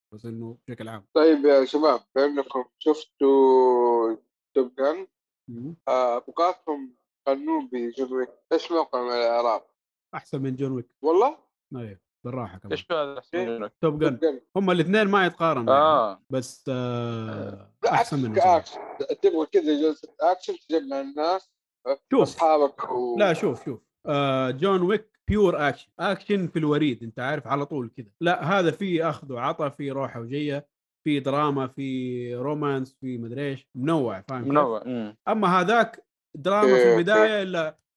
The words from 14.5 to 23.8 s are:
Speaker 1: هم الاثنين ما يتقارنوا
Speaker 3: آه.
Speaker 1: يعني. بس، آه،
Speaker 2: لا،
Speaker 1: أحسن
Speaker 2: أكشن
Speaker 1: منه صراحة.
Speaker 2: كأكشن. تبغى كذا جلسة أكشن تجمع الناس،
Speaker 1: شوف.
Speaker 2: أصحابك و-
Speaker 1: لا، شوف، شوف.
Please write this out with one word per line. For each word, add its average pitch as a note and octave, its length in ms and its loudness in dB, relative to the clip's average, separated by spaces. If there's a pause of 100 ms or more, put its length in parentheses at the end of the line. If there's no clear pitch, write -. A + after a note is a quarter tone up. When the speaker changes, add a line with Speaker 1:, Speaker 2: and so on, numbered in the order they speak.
Speaker 1:
هم F#3+ 140 2
الاثنين F#3 380 2
ما G3 180 4
يتقارنوا C#3+ 480 0
Speaker 3:
آه. C#3+ 340 4
Speaker 1:
يعني. F#2 220 -12
بس، B2+ 380 -8
آه، A#2 1040 -8 (140)
Speaker 2:
لا، - 80 2
Speaker 1:
أحسن - 240 0
Speaker 2:
أكشن B2 140 -2
Speaker 1:
منه A2+ 100 0
صراحة. F3 180 6
Speaker 2:
كأكشن. - 640 -8
تبغى E4+ 240 2
كذا D3+ 360 0
جلسة D#3 260 -2 (120)
أكشن F3+ 340 0 (140)
تجمع C#3 320 -2
الناس، D3 520 -4 (600)
Speaker 1:
شوف. C4 80 4
Speaker 2:
أصحابك D3+ 680 0
و- B2 280 -4
Speaker 1:
لا، G3 140 4
شوف، D#3 320 -4
شوف. B2+ 160 -10 (260)